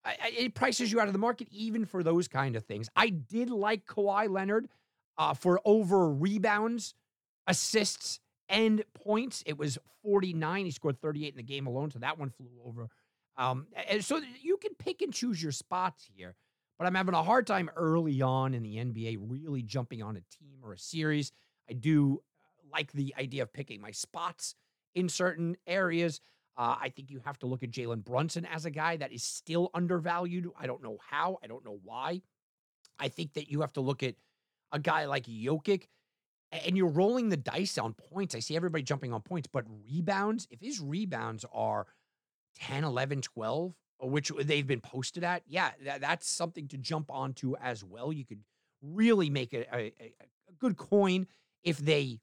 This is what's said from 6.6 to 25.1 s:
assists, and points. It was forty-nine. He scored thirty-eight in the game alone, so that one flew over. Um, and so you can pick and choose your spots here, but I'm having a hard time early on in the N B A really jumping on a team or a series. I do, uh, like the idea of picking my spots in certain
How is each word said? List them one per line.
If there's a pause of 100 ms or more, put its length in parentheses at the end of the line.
assists, (300)
and (100)
points.
It
was (240)
forty-nine.
He
scored
thirty-eight
in
the
game
alone,
so
that
one
flew (160)
over. (480)
Um, (200)
and
so (200)
you
can
pick
and
choose
your
spots
here, (440)
but
I'm
having
a
hard
time
early
on
in
the
N
B
A
really
jumping
on
a (140)
team
or
a
series. (380)
I
do, (160)
uh,
like
the
idea
of
picking
my
spots (400)
in
certain (100)